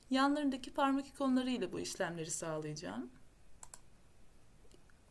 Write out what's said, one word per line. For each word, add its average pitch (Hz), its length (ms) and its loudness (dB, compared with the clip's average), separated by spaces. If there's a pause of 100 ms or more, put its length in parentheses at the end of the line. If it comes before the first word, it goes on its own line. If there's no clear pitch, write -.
(100)
Yanlarındaki 269 600 2
parmak 277 340 4
ikonları 254 440 2
ile 190 220 0
bu 175 80 -2
işlemleri 170 500 -2
sağlayacağım. 156 800 -4 (2000)